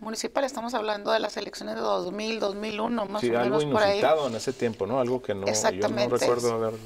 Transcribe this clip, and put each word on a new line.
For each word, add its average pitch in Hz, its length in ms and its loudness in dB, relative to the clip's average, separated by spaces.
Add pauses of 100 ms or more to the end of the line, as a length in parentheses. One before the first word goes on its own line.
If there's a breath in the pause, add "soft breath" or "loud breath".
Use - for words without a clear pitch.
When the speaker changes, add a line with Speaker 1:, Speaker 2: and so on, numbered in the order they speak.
Speaker 1:
Municipal. 226 440 -2
Estamos 247 300 -4
hablando 214 360 -2
de 220 80 4
las 214 180 -2
elecciones 208 400 -8
de 226 40 -6
dos 190 320 0
mil, 220 280 -2
dos 202 140 0
mil 214 260 -4
uno, 226 260 0
más 196 140 -4
Speaker 2:
Sí, 120 100 2
Speaker 1:
o 117 80 2
Speaker 2:
algo 127 200 2
Speaker 1:
menos 147 140 2
por 214 100 4
ahí. 202 160 4
Speaker 2:
inusitado 151 300 4
en 113 80 -4
ese 131 160 -2
tiempo, 110 340 -2
¿no? 131 140 0
Algo 123 220 0
que 107 120 -4
no, 98 60 -4
yo 98 60 -2
no 107 60 2
Speaker 1:
Exactamente. 110 640 0
Speaker 2:
recuerdo 120 340 2
haber 113 220 -2 (120)